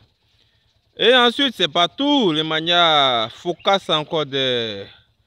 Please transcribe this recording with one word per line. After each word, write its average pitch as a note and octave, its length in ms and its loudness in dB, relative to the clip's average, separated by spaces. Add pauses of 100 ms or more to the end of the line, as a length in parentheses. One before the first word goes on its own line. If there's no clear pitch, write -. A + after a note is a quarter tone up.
(960)
Et A3+ 180 2
ensuite, B3 440 0
c'est F3+ 100 -2
pas F3 220 0
tout. C#4 420 0
Le D#3 100 -2
Mania D#3 880 2
focus F#3 600 -4
encore D#3 360 -4
des B2 600 -4 (420)